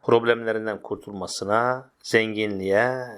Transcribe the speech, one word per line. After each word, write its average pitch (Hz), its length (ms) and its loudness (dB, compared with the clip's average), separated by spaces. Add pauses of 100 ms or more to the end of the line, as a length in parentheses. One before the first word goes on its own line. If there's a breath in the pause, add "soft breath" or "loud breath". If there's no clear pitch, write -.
problemlerinden 113 800 0
kurtulmasına, 104 1080 -2 (120)
zenginliğe, 107 920 2 (260)